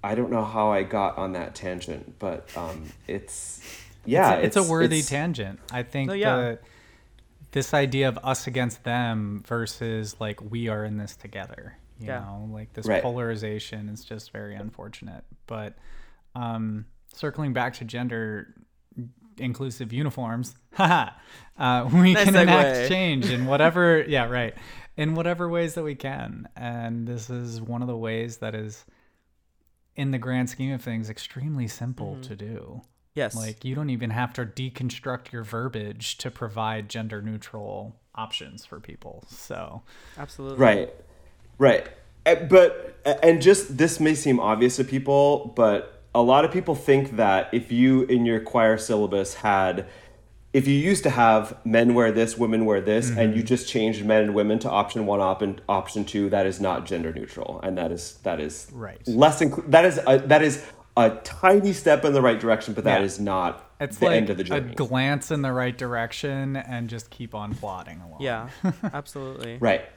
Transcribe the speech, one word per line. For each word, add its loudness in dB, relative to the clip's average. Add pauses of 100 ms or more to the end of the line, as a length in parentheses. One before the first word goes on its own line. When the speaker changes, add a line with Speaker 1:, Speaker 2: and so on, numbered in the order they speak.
Speaker 1:
I -2
don't -2
know -2
how 0
I 2
got -2
on -6
that -8
tangent, -12
but, -10
um, -12 (240)
it's, -12 (440)
yeah, 4
Speaker 2:
It's 0
a, 0
it's 0
a 4
Speaker 1:
it's, 0
Speaker 2:
worthy 2
Speaker 1:
it's -6
Speaker 2:
tangent. -6 (140)
I -6
think -6
Speaker 3:
No, -4
yeah. 0
Speaker 2:
the, -4 (920)
this -4
idea 2
of -4
us -4
against -6
them -4
versus, -6
like, -8 (100)
we -6
are -6
in -6
this -12
together, -16 (220)
you -14
Speaker 3:
Yeah. -8
Speaker 2:
know, -12
like, -14
this -10
Speaker 1:
Right. 2
Speaker 2:
polarization -6
is -14
just -16
very -12
unfortunate. -16 (220)
But, -12 (600)
um, -6 (280)
circling -6
back -2
to -12
gender -6 (840)
inclusive -8
uniforms, -4 (100)
<laughs> -20
haha, 2 (480)
uh, 0
we 8
Speaker 3:
Nice 6
Speaker 2:
can 6
enact 6
Speaker 3:
segue. 0
Speaker 2:
change 0
in 0
Speaker 3:
<laughs> 2
Speaker 2:
whatever, 4
yeah, 0
right, -4 (420)
in -2
whatever -2
ways -2
that -6
we -6
can. -10
And -6
this -10
is -8
one -6
of -4
the -6
ways -6
that -8
is, -10 (1120)
in -4
the -2
grand -4
scheme -6
of -8
things, -6
extremely -8
simple -8
Speaker 3:
Mm-hmm. -12
Speaker 2:
to -14
do. -14 (320)
Speaker 3:
Yes. -4
Speaker 2:
Like, -8
you -6
don't -4
even -4
have -4
to -6
deconstruct -8
your -10
verbiage -8
to -8
provide -6
gender -8
neutral -12 (180)
options -12
for -18
people. -18
So. -14 (360)
Speaker 3:
Absolutely. -12
Speaker 1:
Right. 4 (640)
Right. 4 (380)
Uh, 6
but, 6
uh, 4
and 6
just, 4
this 2
may 4
seem 2
obvious 2
to 0
people, 2
but 2 (120)
a 4
lot 6
of 2
people 0
think 2
that 4
if -2
you, 6
in 2
your 2
choir 4
syllabus 0
had, 0 (680)
if 4
you 4
used 2
to 4
have 4
men 6
wear 4
this, 0
women 0
wear 2
this, 2
and 2
you 0
Speaker 2:
Mm-hmm. -4
Speaker 1:
just 0
changed 0
men 6
and -2
women 2
to -4
option 0
one, 0
op-, 0
and -4
option -2
two, -2
that 2
is -4
not -2
gender -4
neutral. -10
And -4
that -4
is, -10 (100)
that -4
is -8
Speaker 2:
Right. -14
Speaker 1:
less 4
inclu-, -2
that 8
is 2
a, 8
that 6
is 0 (320)
a 6 (140)
tiny 4
step 4
in 4
the 6
right 4
direction, 0
but -4
that 4
Speaker 2:
Yeah. 0
Speaker 1:
is -4
not -2
Speaker 2:
It's -6
Speaker 1:
the 4
Speaker 2:
like 4
Speaker 1:
end 2
of -4
the -2
Speaker 2:
a -8
Speaker 1:
journey. -4
Speaker 2:
glance -2
in -2
the -2
right -2
direction -6
and -8
just -12
keep -14
on -8
plodding -12
along. -16
Speaker 3:
Yeah, -6 (160)
Speaker 2:
<laughs> -2
Speaker 3:
absolutely. -10
Speaker 1:
Right. 2 (140)